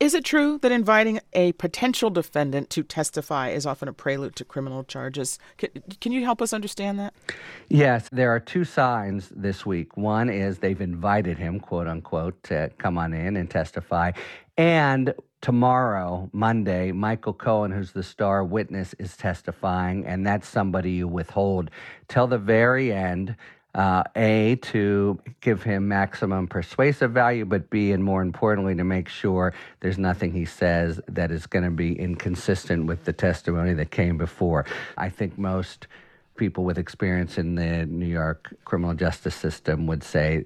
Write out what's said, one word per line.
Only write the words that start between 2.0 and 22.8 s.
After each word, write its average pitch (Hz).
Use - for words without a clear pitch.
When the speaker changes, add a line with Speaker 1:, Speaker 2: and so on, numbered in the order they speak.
Speaker 1:
defendant 147
to 156
testify 147
is 143
often 139
a 135
prelude 139
to -
criminal 135
charges? 131
Can, -
can 240
you 247
help 240
us 233
understand 208
that? 202
Speaker 2:
Yes, 131
there 127
are 117
two 180
signs 107
this 98
week. 87
One 107
is 98
they've 95
invited 90
him, 87
quote 85
unquote, 82
to 76
come 87
on 82
in 87
and 87
testify. 87
And 147
tomorrow, 113
Monday, 101
Michael 107
Cohen, 104
who's 98
the 95
star 98
witness, 95
is -
testifying, 92
and 95
that's 101
somebody 92
you 90
withhold 90
till 127
the 123
very 117